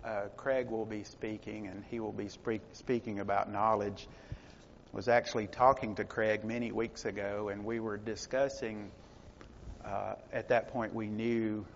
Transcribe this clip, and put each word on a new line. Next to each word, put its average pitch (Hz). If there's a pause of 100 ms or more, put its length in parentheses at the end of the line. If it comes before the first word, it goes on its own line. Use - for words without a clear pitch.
uh, 107 (140)
Craig 131
will 113
be 107
speaking, 107
and 98
he 117
will 107
be 104
spe-, 110 (140)
speaking 113
about 101
knowledge. 101 (840)
I -
was 101
actually 120
talking 127
to 107
Craig 107
many 113
weeks 113
ago, 101
and 104
we 113
were 107
discussing, 110 (920)
uh, 101 (160)
at 110
that 117
point 113
we 110
knew 110 (120)